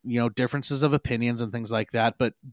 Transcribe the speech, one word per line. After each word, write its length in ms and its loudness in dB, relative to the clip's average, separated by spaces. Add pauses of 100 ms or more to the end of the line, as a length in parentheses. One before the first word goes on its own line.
you 160 -2
know, 100 2
differences 540 0
of 100 4
opinions 480 0
and 120 -4
things 180 -6
like 200 -2
that. 260 2
But, 160 0 (180)